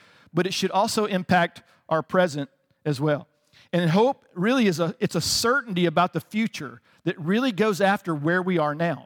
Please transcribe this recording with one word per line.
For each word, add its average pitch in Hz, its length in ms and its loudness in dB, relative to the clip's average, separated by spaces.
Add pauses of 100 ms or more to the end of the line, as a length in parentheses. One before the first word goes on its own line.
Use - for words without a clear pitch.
(340)
but 170 140 0
it 196 60 -6
should - 180 -2
also 214 320 0
impact 180 580 0 (280)
our 160 120 0
present 170 480 0 (360)
as 143 160 -2
well. 147 260 -2 (460)
And 175 160 2
hope 226 340 2 (100)
really 220 340 2
is 165 120 0
a, 170 220 -2
it's 190 140 -2
a 160 60 -2
certainty 233 640 -2
about 175 280 0
the 156 80 -6
future 156 600 -6 (220)
that 180 160 -4
really 214 320 0
goes 202 300 0
after 190 340 0
where 170 260 2
we 180 160 0
are 147 160 0
now. 160 320 -2